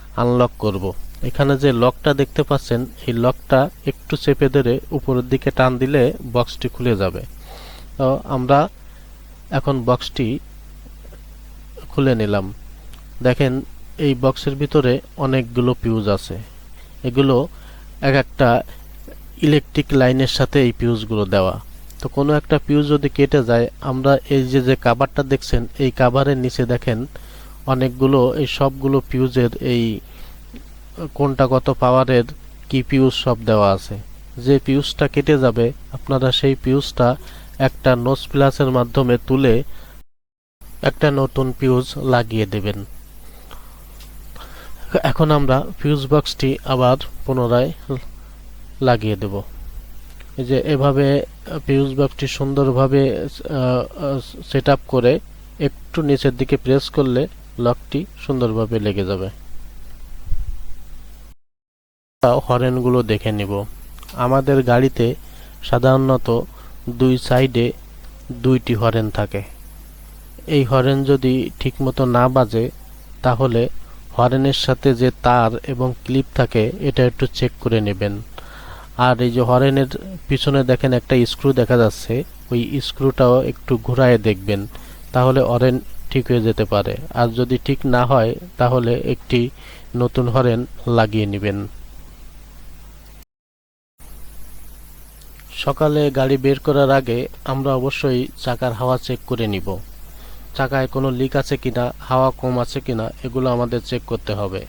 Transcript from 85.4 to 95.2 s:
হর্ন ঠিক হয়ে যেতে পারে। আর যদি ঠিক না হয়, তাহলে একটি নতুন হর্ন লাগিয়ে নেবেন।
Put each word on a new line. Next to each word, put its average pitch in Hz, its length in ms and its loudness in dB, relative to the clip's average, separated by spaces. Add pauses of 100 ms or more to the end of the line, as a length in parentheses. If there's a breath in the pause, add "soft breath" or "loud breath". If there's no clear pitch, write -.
হর্ন 123 380 2 (300)
ঠিক 131 180 -2
হয়ে 120 140 2
যেতে 110 240 2
পারে। 101 320 0 (160)
আর 120 140 2
যদি 123 380 0
ঠিক 139 200 0
না 123 200 4
হয়, 120 300 4 (220)
তাহলে 123 360 2
একটি 123 560 0 (460 loud breath)
নতুন 123 320 0
হর্ন 123 380 2 (220)
লাগিয়ে 110 380 2
নেবেন। 101 420 -4 (4000)